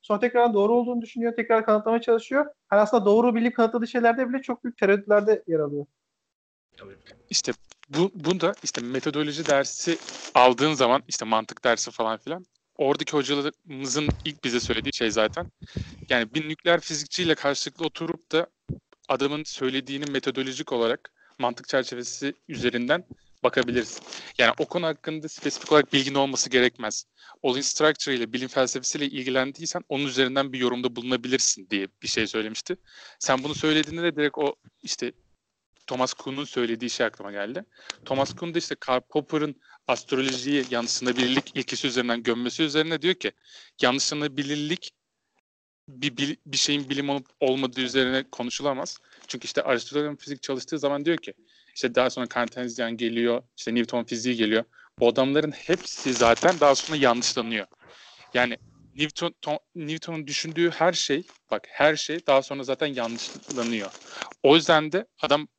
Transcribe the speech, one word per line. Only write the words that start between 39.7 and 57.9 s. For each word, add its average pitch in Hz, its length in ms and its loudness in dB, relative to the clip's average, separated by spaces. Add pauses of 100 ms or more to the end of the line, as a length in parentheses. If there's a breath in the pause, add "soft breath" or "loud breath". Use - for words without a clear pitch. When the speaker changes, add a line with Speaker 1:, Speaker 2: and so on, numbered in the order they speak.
Speaker 2:
astrolojiyi 131 840 0
yanlışlanabilirlik 123 840 0
ilkesi 135 320 -4
üzerinden 120 360 0
gömmesi 123 400 0
üzerine 156 380 0
diyor 180 140 2
ki - 160 -6 (500 soft breath)
yanlışlanabilirlik 147 1120 -2 (960)
bir, 131 280 -6
bir, 143 280 -4
bir 139 120 -6
şeyin 143 320 0
bilim 139 200 -4
olup 139 180 -4 (120)
olmadığı 131 420 0
üzerine 131 500 0
konuşulamaz. 139 680 -6 (300 soft breath)
Çünkü - 180 -10
işte - 160 -2
Aristoteles'in 143 540 -2
fizik 139 260 -14
çalıştığı 139 380 -6
zaman 143 260 -2
diyor 165 120 2
ki - 160 -12 (420 soft breath)
işte 120 200 -2
daha 123 140 4
sonra 120 240 -4
Cartesian 117 640 -4
geliyor, 117 460 0 (140)
işte 117 180 -4
Newton 120 280 0
fiziği 120 320 -2
geliyor. 110 280 2 (360 soft breath)
Bu 117 80 6
adamların 139 440 2
hepsi - 600 -4
zaten 120 460 4
daha 143 160 8
sonra 156 220 -4
yanlışlanıyor. 117 680 0 (680 loud breath)